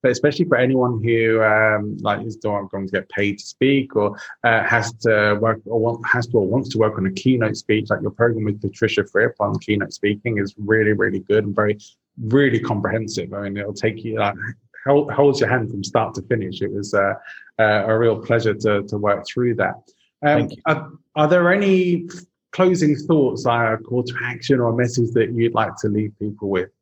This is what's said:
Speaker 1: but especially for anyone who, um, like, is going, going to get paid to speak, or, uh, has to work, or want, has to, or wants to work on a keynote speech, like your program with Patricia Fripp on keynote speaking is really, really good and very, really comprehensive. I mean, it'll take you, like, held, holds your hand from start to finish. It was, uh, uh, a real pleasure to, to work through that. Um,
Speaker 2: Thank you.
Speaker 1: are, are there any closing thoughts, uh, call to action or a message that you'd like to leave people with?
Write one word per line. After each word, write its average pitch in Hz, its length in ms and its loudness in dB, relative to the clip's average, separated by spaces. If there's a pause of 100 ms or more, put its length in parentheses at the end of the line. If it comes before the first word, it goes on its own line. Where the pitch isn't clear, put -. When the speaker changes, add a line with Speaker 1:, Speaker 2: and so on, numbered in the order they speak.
Speaker 1:
but 127 100 4
especially 151 340 2
for 143 120 2
anyone 123 460 2
who, 113 400 2
um, 107 580 2
like, 101 240 -2
is 110 100 -8
going, 101 360 -4
going 98 160 -6
to 95 40 -8
get 95 180 -4
paid 101 280 -2
to - 80 -18
speak, 135 500 0
or, 104 220 0 (260)
uh, 113 200 2
has 117 280 0 (100)
to 104 380 4
work, 110 260 0
or 113 140 -2
want, 117 280 -2
has 123 200 0
to, 117 100 0
or 98 100 2
wants 127 220 -2
to 107 100 -4
work 107 180 2
on 92 80 -2
a 95 60 0
keynote 110 460 0
speech, - 340 0
like - 100 0
your 107 80 -4
program 117 340 0
with 104 160 -2
Patricia 104 460 -2
Fripp 110 340 0
on 101 200 -2
keynote 104 340 -2
speaking 104 460 -2
is 101 180 -4
really, 107 360 2
really 98 260 0
good 104 260 0
and 101 100 -4
very, 104 220 0 (460)
really 120 360 2
comprehensive. 101 760 -4
I 101 80 -8
mean, 98 160 -6
it'll 101 160 -8
take 110 300 -4
you, 110 140 -6
like, 101 160 0 (520)
held, 143 260 2
holds 143 280 2
your 107 100 2
hand 117 220 0
from 98 120 -8
start 110 320 -6
to - 80 -10
finish. 95 380 -4
It 98 100 -4
was, 101 220 -8
uh, 98 200 0 (460)
uh, 107 280 4
a 110 100 2
real 113 200 2
pleasure 110 360 0
to, 104 300 0
to 104 140 -6
work 101 300 0
through 123 280 -2
that. 92 200 -2 (460)
Um, 147 260 2
Speaker 2:
Thank - 40 -10
you. - 140 -18
Speaker 1:
are, 156 260 -2 (240)
are 151 120 4
there 175 240 4
any 185 560 2 (440)
closing 160 440 4
thoughts, 139 500 2
uh, 117 320 2
call 123 260 -2
to 123 100 -6 (100)
action 123 360 0
or 117 100 2
a 117 60 0
message 120 360 0
that 117 200 2
you'd 117 220 0
like 110 280 0
to 110 60 -2
leave 107 320 -2
people 104 300 -6
with? 92 200 -2 (120)